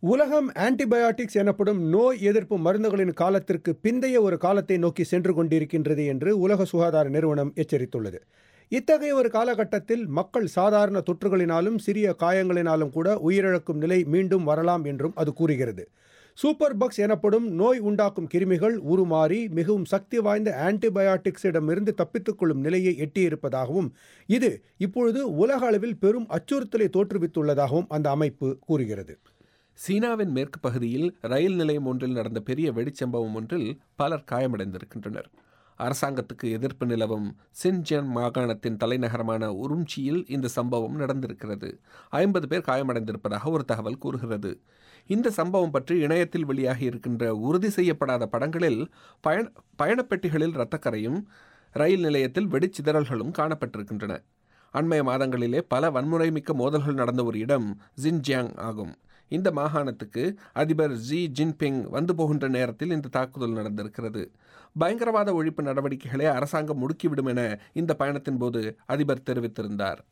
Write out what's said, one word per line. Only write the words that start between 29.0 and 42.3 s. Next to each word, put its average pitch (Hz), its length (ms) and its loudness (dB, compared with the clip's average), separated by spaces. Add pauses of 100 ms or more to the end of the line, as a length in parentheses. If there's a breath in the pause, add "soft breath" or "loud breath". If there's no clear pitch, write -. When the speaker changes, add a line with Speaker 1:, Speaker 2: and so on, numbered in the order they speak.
Speaker 2:
சீனாவின் 214 520 0
மேற்கு 135 300 -4
பகுதியில் 127 600 -2
ரயில் 147 340 0
நிலையம் 151 320 0
ஒன்றில் 127 320 -2
நடந்த 110 220 -4
பெரிய 131 320 -2
வெடிச்சம்பவம் 117 640 -4
ஒன்றில் 113 460 -6 (160)
பலர் 147 300 -4
காயமடைந்திருக்கின்றனர். 104 1040 -6 (480 soft breath)
அரசாங்கத்துக்கு 127 720 -4
எதிர்ப்பு 123 360 -6
நிலவும் 110 500 -4 (200 soft breath)
சின்ஜியாங் 156 540 -2
மாகாணத்தின் 120 680 -2
தலைநகரமான 113 760 -2
உரும்சியில் 143 720 -4
இந்த 131 220 -4
சம்பவம் 120 520 -2
நடந்திருக்கிறது. 127 800 -6 (340 loud breath)
ஐம்பது 175 360 0